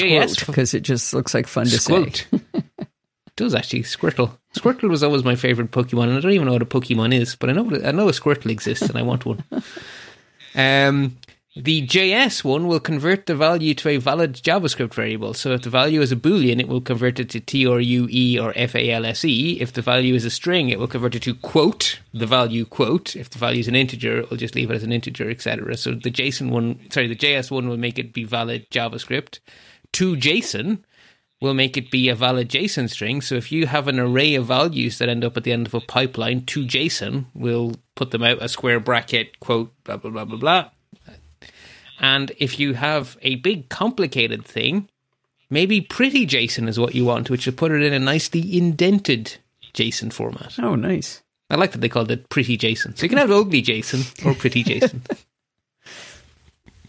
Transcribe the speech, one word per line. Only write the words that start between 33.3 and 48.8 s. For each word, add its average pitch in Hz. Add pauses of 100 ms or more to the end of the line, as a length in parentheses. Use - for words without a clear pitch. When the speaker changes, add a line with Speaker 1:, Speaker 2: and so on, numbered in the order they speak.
Speaker 1:
if 120
you 160
have 135
an 131
array 131
of 127
values 127
that 120
end 120
up 120
at 117
the 120
end 117
of 117
a 117
pipeline 127
to 143
json, 131
we'll 120 (200)
put 127
them 117
out 123
a 117
square 120
bracket, 117
quote, 113 (120)
blah, 104
blah, 110
blah, 107
blah, 110
blah. 160 (1300)
And 135
if 135
you 143
have 143
a 131
big 165
complicated 131
thing, 143 (640)
maybe 190
pretty 262
json 117
is 107
what 123
you 123
want, 120
which 123
will 127
put 160
it 147
in 147
a 139
nicely 165
indented 170 (380)